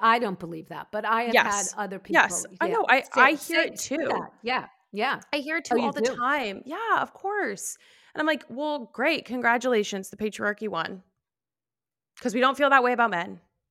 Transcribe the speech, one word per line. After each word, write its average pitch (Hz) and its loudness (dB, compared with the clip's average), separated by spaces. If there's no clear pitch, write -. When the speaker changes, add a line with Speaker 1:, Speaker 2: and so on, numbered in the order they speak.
Speaker 1:
I 226 4
don't 202 -2
believe 165 -12
that, 151 -14
but 214 -4
I 226 0
have 233 0
Speaker 2:
Yes. 202 2
Speaker 1:
had 208 -6
other 190 -10
Speaker 2:
Yes. 208 4
Speaker 1:
people, 185 -20
Speaker 2:
I 330 0
Speaker 1:
yeah, - -2
Speaker 2:
know. 453 0
I, 262 6
Speaker 1:
say, - -10
Speaker 2:
I 254 8
hear 311 0
Speaker 1:
say, 330 0
Speaker 2:
it - -10
Speaker 1:
say - -6
Speaker 2:
too. 320 -2
Speaker 1:
that. 180 -4
Yeah. 226 -4
Yeah. 220 -2
Speaker 2:
I 294 -2
hear 302 -4
it - -10
Speaker 1:
Oh, 240 2
Speaker 2:
too 240 4
Speaker 1:
you 240 0
Speaker 2:
all 285 -4
the 294 -4
Speaker 1:
do? 247 0
Speaker 2:
time. 240 -2
Yeah, 370 -2
of 240 -6
course. 381 -6
And - -4
I'm 302 0
like, 311 -2
"Well, 285 -6
great. 285 0
Congratulations. 233 0
The 202 -16
patriarchy 208 -4
won." 185 -6
'Cause 233 -4
we 247 0
don't 262 4
feel 277 4
that 269 6
way 247 4
about 233 4
men. 180 -6